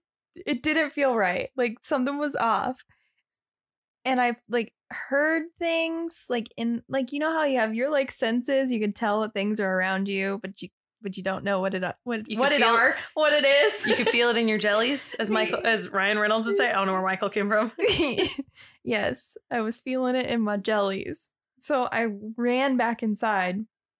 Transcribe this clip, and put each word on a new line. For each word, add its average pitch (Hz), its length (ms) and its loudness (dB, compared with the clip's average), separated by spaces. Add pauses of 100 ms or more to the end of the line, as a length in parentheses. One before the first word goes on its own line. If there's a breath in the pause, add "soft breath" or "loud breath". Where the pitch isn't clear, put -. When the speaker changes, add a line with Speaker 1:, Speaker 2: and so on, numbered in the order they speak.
(340)
Speaker 1:
it - 280 -4
didn't 311 280 0
feel 262 260 0
right. 190 400 0
Like, 240 260 -2
something 277 360 0
was 294 180 -2
off. 226 480 0 (1200)
And 254 160 2
I, 240 160 2 (120)
like, 233 260 -4 (160)
heard 311 540 0 (140)
things, 330 720 -2
like, 233 280 -2
in, 233 320 -2
like, 262 240 -2
you 285 60 -4
know 311 140 0
how 320 120 0
you 269 140 2
have 220 160 0
your, 254 160 -2
like, 277 200 0
senses? 254 600 0
You 233 80 0
can 208 140 0
tell 214 300 0
that 214 100 -4
things 208 260 -2
are 190 140 0
around 190 340 0
you, 196 360 -2
but 196 180 -12
you, 180 80 -12 (320)
but 196 160 -8
you 185 80 -10
don't 190 180 -4
know 196 180 0
what 190 140 -2
it, 185 80 -4 (220)
what, 226 260 -6
Speaker 2:
You 214 80 -4
Speaker 1:
what 277 140 4
Speaker 2:
can 277 100 4
Speaker 1:
it - 20 6
Speaker 2:
feel 233 100 6
Speaker 1:
are, 247 200 4 (200 loud breath)
what 302 180 4
it 294 120 4
is. 285 440 4
Speaker 2:
You 240 80 4
can 220 100 0
feel 240 240 4
it 220 60 2
in 233 100 2
your 214 120 2
jellies, 220 600 0
as 214 120 -2
Michael, 220 300 0
Speaker 1:
<laughs> - 40 -8
Speaker 2:
as 220 240 2
Ryan 202 320 2
Reynolds 220 260 2
would 208 100 0
say. 240 140 4
I 220 40 0
don't 196 120 2
know 190 60 0
where 185 100 0
Michael 190 260 -2
came 202 200 0
from. 220 280 2
Speaker 1:
<laughs> 339 520 2 (560 loud breath)
Yes, - 520 -2 (140)
I 240 100 -2
was 220 180 -4
feeling 254 360 -2
it 254 120 0
in 233 160 0
my 208 160 0
jellies. 196 680 -2 (320)
So 254 300 0
I 226 180 0 (280)
ran 254 400 2
back 233 280 0
inside 208 640 -2 (320)